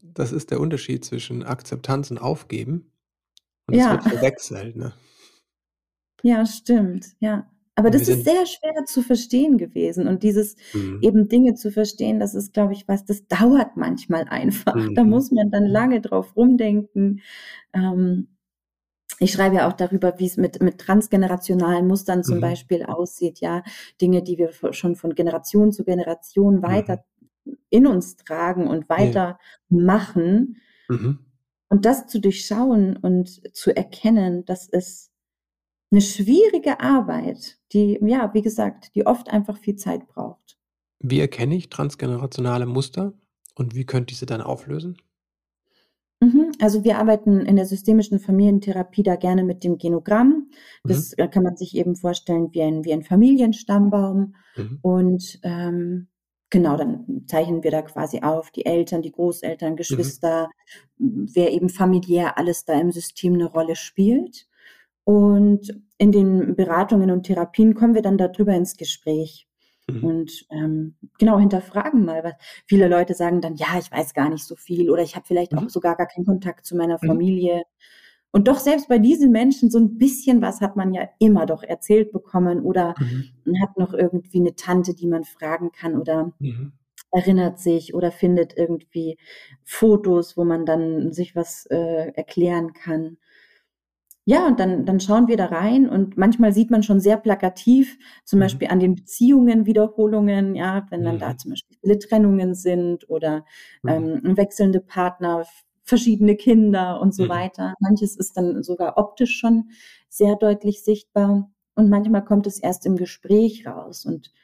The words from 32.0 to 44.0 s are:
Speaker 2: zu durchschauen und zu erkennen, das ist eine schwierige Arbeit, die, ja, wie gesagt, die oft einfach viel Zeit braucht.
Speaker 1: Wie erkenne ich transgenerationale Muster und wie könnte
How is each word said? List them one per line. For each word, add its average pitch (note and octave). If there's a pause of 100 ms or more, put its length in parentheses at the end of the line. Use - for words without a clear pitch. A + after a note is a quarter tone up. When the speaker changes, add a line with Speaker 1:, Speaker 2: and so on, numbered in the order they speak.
Speaker 2:
zu G#3+
durchschauen G3+
und F3+ (140)
zu -
erkennen, F#3+
das -
ist - (840)
eine G3+
schwierige C#4+
Arbeit, F#3 (140)
die, G#3
ja, G#3+
wie G#3+
gesagt, G#3+
die -
oft A#3+
einfach G#3
viel G3+
Zeit E3+
braucht. - (440)
Speaker 1:
Wie C3
erkenne C#3
ich F3+
transgenerationale B2
Muster C#3 (400)
und A#2+
wie B2+
könnte B2